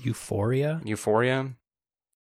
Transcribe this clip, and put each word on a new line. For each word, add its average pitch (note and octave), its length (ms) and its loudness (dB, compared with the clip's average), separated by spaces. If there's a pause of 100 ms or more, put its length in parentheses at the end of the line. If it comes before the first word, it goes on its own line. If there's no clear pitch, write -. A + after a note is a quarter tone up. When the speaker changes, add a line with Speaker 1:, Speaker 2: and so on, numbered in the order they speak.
Speaker 1:
Euphoria? B2 840 -2
Speaker 2:
Euphoria. B2 680 2 (720)